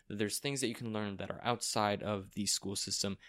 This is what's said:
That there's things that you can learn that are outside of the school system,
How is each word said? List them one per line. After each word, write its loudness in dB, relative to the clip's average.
That -6
there's 2
things 0
that 4
you 0
can -4
learn -2
that -6
are -6
outside 2
of -2
the -2
school 0
system, -2